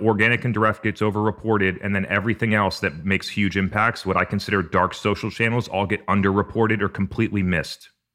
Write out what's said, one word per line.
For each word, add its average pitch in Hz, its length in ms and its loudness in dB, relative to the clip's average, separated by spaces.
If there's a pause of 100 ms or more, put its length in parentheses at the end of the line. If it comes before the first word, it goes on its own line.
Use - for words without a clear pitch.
organic 110 420 2
and 120 100 0
direct 107 300 0
gets 104 180 -2
overreported, 104 800 0
and 101 140 -2
then 95 120 -2
everything 110 460 0
else 101 280 2
that 80 240 -4
makes 98 240 0
huge 98 260 0
impacts, 107 500 0
what 92 120 0
I 90 80 2
consider 101 360 -2
dark 90 320 2
social 104 380 -2
channels, 117 380 0
all 98 160 -2
get 101 220 -4
underreported 101 760 2
or 98 80 0
completely 101 520 -2
missed. 90 480 -2 (260)